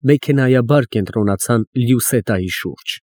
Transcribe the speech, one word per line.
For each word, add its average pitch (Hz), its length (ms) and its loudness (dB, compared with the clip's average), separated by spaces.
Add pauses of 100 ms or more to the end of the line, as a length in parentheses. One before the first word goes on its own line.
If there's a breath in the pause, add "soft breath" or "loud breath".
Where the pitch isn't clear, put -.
մեքենայաբար 135 880 2
կենտրոնացան 104 760 0 (100)
Լյուսետայի 117 760 0
շուրջ։ - 440 -10 (160)